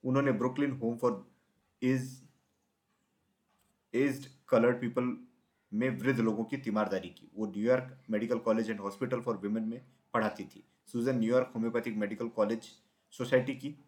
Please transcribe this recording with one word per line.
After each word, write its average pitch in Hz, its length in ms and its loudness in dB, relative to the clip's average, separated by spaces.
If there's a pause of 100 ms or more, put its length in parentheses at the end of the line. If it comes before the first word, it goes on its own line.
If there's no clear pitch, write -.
उन्होंने 135 280 4
Brooklyn 127 380 0
Home 117 300 -4
for 120 140 2 (720)
Aged, 131 240 2 (1900)
Aged 131 300 0 (300)
Colored 120 300 6
People 120 320 -2 (580)
में 123 160 0
वृद्ध 117 300 0
लोगों 110 240 2
की 139 120 -8
तीमारदारी 101 520 -2
की। - 260 -20
वो 107 120 -4
न्यूयॉर्क 117 640 0
Medical 113 380 0
College 110 220 2
and 104 100 -4
Hospital 101 380 -4
for 113 160 -2
Women 101 260 -2
में 113 260 -6 (280)
पढ़ाती 107 300 0
थी। - 200 -20 (220)
सूजन 123 320 0
न्यूयॉर्क 123 360 2
होम्योपैथिक 113 420 -2
मेडिकल 104 320 -2
कॉलेज 110 360 0 (480)
सोसाइटी 127 420 0
की 143 220 -10 (120)